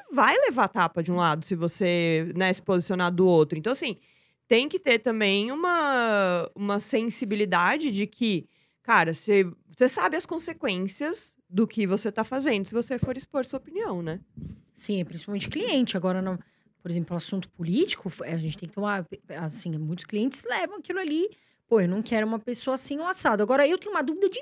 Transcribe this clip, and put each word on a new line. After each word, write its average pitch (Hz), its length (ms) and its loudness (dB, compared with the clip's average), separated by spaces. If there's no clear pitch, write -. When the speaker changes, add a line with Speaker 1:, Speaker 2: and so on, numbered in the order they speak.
Speaker 1:
vai 269 260 4
levar 254 300 4
tapa 175 340 0
de 170 100 -2
um 180 40 0
lado 165 280 2
se 190 120 -4
você, 170 800 0
né, 185 180 2
se - 80 -4
posicionar 180 500 0
do 185 160 4
outro. 160 300 6
Então, 214 160 -2
assim, 269 240 -4
tem 247 180 6
que 359 120 -4
ter 240 180 4
também 214 540 2
uma, 247 1040 2
uma 202 240 -2
sensibilidade 214 1120 0
de 202 160 0
que, 208 400 -2
cara, 170 320 4
você, 196 340 4
você 254 100 6
sabe 311 300 0
as 359 80 -6
consequências 294 1080 -6
do 208 200 2
que 220 180 -2
você 196 260 -2
tá 220 120 -4
fazendo 247 440 -2
se - 60 -12
você 240 240 -4
for 254 180 -4
expor 262 300 -4
sua 269 120 -8
opinião, 311 440 -6
né? 165 180 -6
Speaker 2:
Sim, 196 280 -4
é - 20 -2
principalmente 202 440 -8
cliente. 311 480 0
Agora, 185 240 0
no, 185 200 -4
por 170 80 -10
exemplo, 175 260 -2
assunto 175 340 -4
político, 180 600 -2
f-, - 140 -10
a 165 140 -6
gente 160 200 -6
tem 170 100 -12
que - 60 -18
tomar, 202 320 -4
assim, 165 400 -6
muitos 156 280 -6
clientes 226 400 -4
levam 349 340 -4
aquilo 359 180 -6
ali, 339 320 -2
"Pô, 226 120 4
eu 175 80 2
não 190 140 -2
quero 220 240 -2
uma 220 140 -4
pessoa 240 340 -6
assim 269 240 -6
ou 320 80 -6
assado." 254 380 0
Agora, 269 240 4
eu 359 100 2
tenho 415 160 -8
uma 320 80 0
dúvida 339 280 0
de 466 120 -6